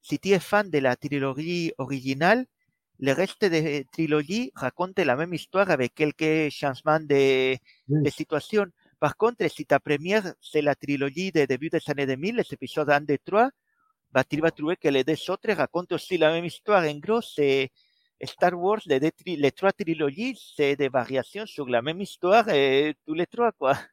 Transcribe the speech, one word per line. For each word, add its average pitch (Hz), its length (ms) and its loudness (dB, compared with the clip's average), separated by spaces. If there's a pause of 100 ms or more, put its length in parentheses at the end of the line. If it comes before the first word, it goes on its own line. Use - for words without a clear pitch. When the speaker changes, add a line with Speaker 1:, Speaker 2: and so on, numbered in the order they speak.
Speaker 1:
si - 180 -6
tu 185 120 -6
es 196 80 6
fan 208 320 0
de 151 80 2
la 131 180 2
trilogie 147 800 -4
originale, 139 680 0 (540)
le 135 120 0
reste 185 320 0
des 156 460 0
trilogies 160 640 -2
raconte 175 460 -4
la 135 160 2
même 170 180 -4
histoire 185 360 -2
avec 127 240 0
quelques 156 560 0
changements 151 500 -2
de, 135 560 4 (320)
Speaker 2:
Oui. 147 140 2
Speaker 1:
de 139 80 2
situation. 160 560 -2 (340)
Par - 160 0
contre, 220 340 0
si - 160 -10
ta 139 140 4
première, 165 600 -2
c'est - 220 -2
la 143 140 0
trilogie 143 560 -4
des 139 160 2
débuts 139 220 -2
des 160 180 -2
années 139 180 -2
deux 135 100 0
mille, 190 200 -6
les - 160 -10
épisodes 139 380 -6
un, 143 100 4
deux, 147 180 -2
trois, 233 320 2 (600)
bah, 127 100 2
tu 143 180 -2
vas 160 120 2
trouver 151 240 -4
que - 120 -2
les 135 140 2
deux 151 280 -2
autres 202 220 -4
racontent 175 440 -2
aussi 185 200 -6
la 156 140 4
même 170 140 -2
histoire. 180 400 0
En 147 140 -2
gros, 220 240 -2
c'est 135 480 0 (520)
Star 175 340 0
Wars, 196 300 -2
les 135 140 2
deux 156 100 2
tri-, 175 260 -10
les 143 140 2
trois 190 220 0
trilogies, 165 680 -4 (180)
c'est 143 200 2
des 139 120 0
variations 131 580 -4
sur 139 220 -10
la 120 140 2
même 160 180 -6
histoire 208 500 2
et 139 440 4 (100)
tous 156 100 -8
les 170 120 -2
trois, 233 240 0
quoi. - 260 0 (160)